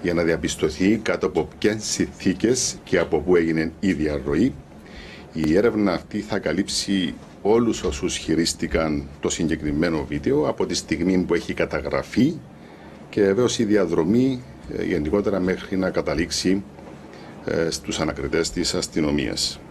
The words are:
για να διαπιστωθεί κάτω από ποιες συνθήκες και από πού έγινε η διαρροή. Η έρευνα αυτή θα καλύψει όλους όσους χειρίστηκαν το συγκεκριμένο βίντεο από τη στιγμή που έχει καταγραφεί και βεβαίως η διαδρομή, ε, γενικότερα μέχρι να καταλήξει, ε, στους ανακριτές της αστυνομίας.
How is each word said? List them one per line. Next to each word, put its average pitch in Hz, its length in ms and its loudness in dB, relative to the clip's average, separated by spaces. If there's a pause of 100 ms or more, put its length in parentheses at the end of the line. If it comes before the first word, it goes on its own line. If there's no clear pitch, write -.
για 87 80 2
να 85 80 2
διαπιστωθεί 82 720 2
κάτω 98 300 -2
από 78 220 0 (100)
ποιες 107 260 0
συνθήκες - 1000 0
και 92 140 2
από 82 220 2
πού 90 160 4
έγινε 80 440 2
η 95 120 2
διαρροή. 76 600 0 (800)
Η 78 240 2
έρευνα 107 360 4
αυτή 85 280 -4
θα 101 180 -4
καλύψει 95 760 0 (280)
όλους 113 400 4
όσους 82 340 -2
χειρίστηκαν 80 920 0 (120)
το 90 80 0
συγκεκριμένο 78 800 0
βίντεο 123 400 0
από - 180 0
τη 85 80 -4
στιγμή 87 440 2
που 85 160 2
έχει 85 200 -2
καταγραφεί 78 800 0 (760)
και 107 120 2
βεβαίως 101 360 4
η 117 60 2
διαδρομή, 104 760 4 (340)
ε, 90 80 -4
γενικότερα 92 560 0
μέχρι 92 360 -2
να 92 140 0
καταλήξει, 87 720 0 (840)
ε, 80 260 0
στους - 300 -6
ανακριτές 76 500 -2
της - 240 -2
αστυνομίας. 73 840 -2 (100)